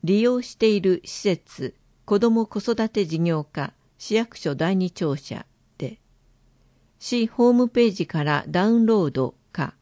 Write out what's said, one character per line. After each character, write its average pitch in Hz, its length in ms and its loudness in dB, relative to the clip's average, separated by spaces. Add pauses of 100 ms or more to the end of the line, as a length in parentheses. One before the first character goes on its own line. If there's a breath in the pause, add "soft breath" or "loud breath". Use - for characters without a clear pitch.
利 196 180 2
用 247 200 2
し - 140 -14
て 226 140 2
い 208 120 2
る 185 240 2
施 - 140 -14
設、 - 560 -6 (300)
子 202 140 2
ど 226 120 2
も 226 140 2
子 - 140 -8
育 220 300 -2
て 202 160 -2
事 160 140 -6
業 165 240 -2
課、 - 300 -10 (240)
市 - 180 -6
役 226 220 -2
所 147 180 -4
第 165 200 0
二 185 160 0
庁 147 240 -4
舎 - 300 -14 (320)
で。 180 240 -10 (960)
市 240 280 -2
ホ 240 240 4
ー - 20 6
ム 240 160 4
ペ 240 180 4
ー 214 40 2
ジ 180 160 -4
か 156 160 -2
ら 147 260 0
ダ 180 180 2
ウ 233 120 4
ン 226 60 4
ロ 214 200 2
ー 139 60 -2
ド 131 240 -4 (160)
か。 - 300 -6